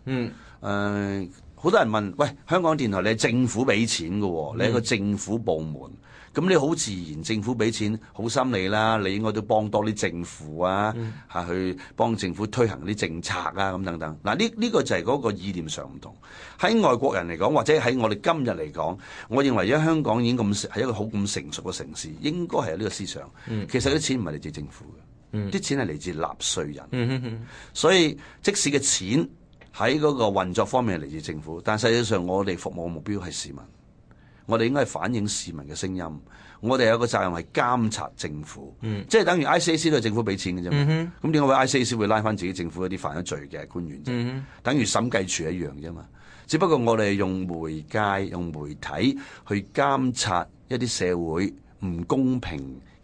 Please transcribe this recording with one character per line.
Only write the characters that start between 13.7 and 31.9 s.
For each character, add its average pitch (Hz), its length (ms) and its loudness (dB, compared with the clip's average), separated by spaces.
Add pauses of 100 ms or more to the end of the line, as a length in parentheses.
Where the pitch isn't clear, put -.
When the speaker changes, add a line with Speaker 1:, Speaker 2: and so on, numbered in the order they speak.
Speaker 2:
噉 95 100 -4
等 85 160 -4
等。 78 240 -8
嗱， 107 140 0
呢， 226 180 0
呢 226 140 -2
個 160 120 2
就 107 140 0
係 87 80 0
嗰 131 160 0
個 110 140 0
意 98 180 -6
念 82 160 -4
上 76 260 -8
唔 - 60 -14
同。 - 160 -18 (420)
喺 220 220 4
外 143 160 6
國 120 200 2
人 85 120 0
嚟 85 100 -6
講， 107 160 2
或 131 80 4
者 151 160 4
喺 123 220 2
我 110 100 4
哋 104 120 -2
今 160 240 2
日 113 60 0
嚟 78 200 -4
講， 82 260 -2 (300)
我 131 160 4
認 135 120 6
為 92 180 4
而 151 40 6
家 156 60 4
香 160 180 4
港 120 220 2
已 117 40 4
經 123 100 2
咁 104 240 2
成-， - 100 -6
係 104 80 -4
一 120 40 4
個 127 100 0
好 104 100 -2
咁 104 300 -2
成 76 180 -6
熟 - 120 -8
嘅 - 100 -6
城 69 200 -8
市， 78 160 -10 (120)
應 170 260 -2
該 - 120 -2
係 101 120 -2
有 82 60 -4
呢 107 80 -4
個 95 40 -2
思 101 160 -8
想。 - 260 -12 (160)
Speaker 1:
嗯。 107 220 -4
Speaker 2:
其 135 120 0
實 131 140 2
啲 160 40 2
錢 131 200 0
唔 104 40 -2
係 78 80 -4
嚟 73 100 -8
自 78 100 -10
政 76 160 -10
府 - 180 -18
嘅， - 180 -20 (300)
Speaker 1:
嗯。 101 180 -4
Speaker 2:
啲 - 80 -2
錢 139 200 0
係 117 60 0
嚟 76 140 -4
自 85 140 -6
納 78 240 -4
稅 - 240 -2 (120)
人。 65 180 -14
Speaker 1:
嗯 123 180 0
哼 131 140 -2
哼。 113 220 -8 (280)
Speaker 2:
所 170 200 6
以 160 240 4 (240)
即 202 140 2
使 - 160 2
嘅 143 80 4
錢 127 480 0 (480)
喺 127 240 2
嗰 147 140 4
個 123 140 2
運 92 260 2
作 110 100 2
方 127 180 2
面 98 160 0
係 76 60 -6
嚟 71 60 -10
自 78 120 -8
政 78 200 -8
府， 80 200 -10
但 110 160 0
實 113 120 2